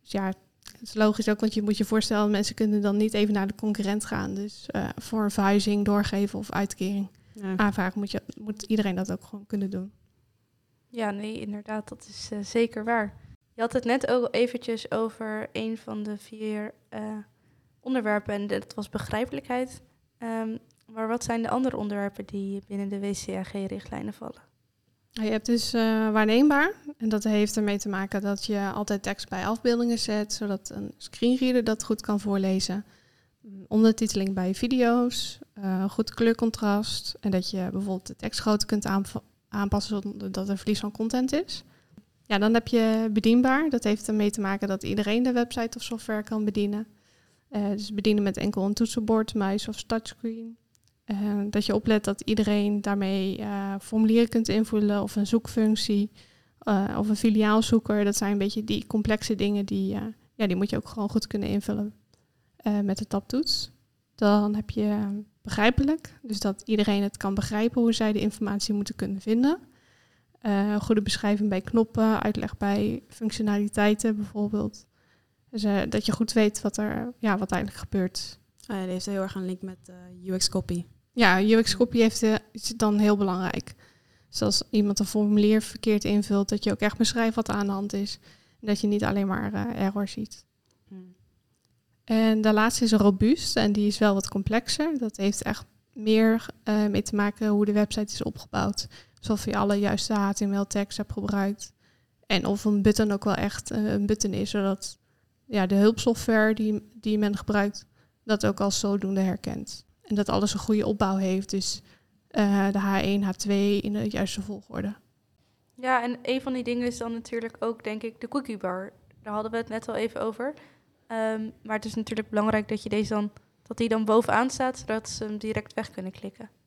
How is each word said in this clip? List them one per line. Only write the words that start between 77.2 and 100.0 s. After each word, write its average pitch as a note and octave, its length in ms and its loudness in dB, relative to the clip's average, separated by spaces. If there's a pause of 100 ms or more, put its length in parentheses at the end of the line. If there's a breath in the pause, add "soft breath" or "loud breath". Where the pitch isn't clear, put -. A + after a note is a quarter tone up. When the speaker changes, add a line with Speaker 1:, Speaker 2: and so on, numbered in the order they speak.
Speaker 1:
wat G3 140 -2
eigenlijk F#3+ 320 -4
gebeurt. - 560 -4 (280)
Speaker 2:
Oh - 80 -6
ja, F#3+ 60 -4
die F#3 100 -6
heeft F#3 140 -6
heel G3 160 -4
erg F#3+ 140 -6
een F#3+ 100 -6
link F3+ 160 -6
met, F#3 240 -12
eh, F3+ 480 -16
U F#3 40 0
X - 120 0
copy. F3 360 -4 (260)
Speaker 1:
Ja, F#3+ 300 6
U A3 200 6
X - 160 0
copy B3 200 2
heeft, A3+ 260 4
eh, A3 120 4 (160)
is - 160 -10
dan G#3+ 300 2
heel G#3 200 6
belangrijk. F#3 580 -2 (540 soft breath)
Dus - 120 -4
als G3+ 280 2
iemand G3+ 300 2
een G#3 60 2
formulier G#3 560 4
verkeerd G#3 420 0
invult, G3+ 460 2
dat G#3 140 0
je G3+ 80 0
ook G3+ 80 -2
echt G#3 180 0
beschrijft A3+ 380 2
wat A3+ 120 -2
er - 60 -2
aan G3+ 120 0
de G3+ 60 0
hand G3+ 220 -4
is. G3+ 260 -4 (400 soft breath)
En A3 80 -8
dat G#3 140 0
je G#3+ 60 2
niet G#3 160 2
alleen G3 240 0
maar, G3+ 260 -2
eh, G3+ 320 -4
error G3+ 220 -2
ziet. - 380 -10 (420)
Speaker 2:
Hmm. F#3 280 -20 (880)
Speaker 1:
En A3 380 4
de G#3+ 120 4
laatste A3 300 4
is A3 80 4
robuust G#3 640 4
en A3 160 4
die G#3 160 2
is G#3 100 0
wel G#3 160 4
wat G3 160 0
complexer. C4 680 0
Dat A#3 200 -4
heeft G3+ 260 0
echt - 220 -4 (280)
meer, A3 520 4 (180)
eh, G#3+ 220 2
mee G3+ 160 0
te - 140 -4
maken G3+ 320 0
hoe G#3 180 4
de G#3 60 0
website G#3 420 0
is - 100 -6
opgebouwd. - 640 -4 (320 loud breath)
Dus - 100 -10
of G#3 160 0
je G#3+ 120 -2
alle G3+ 180 2
juiste G3+ 380 0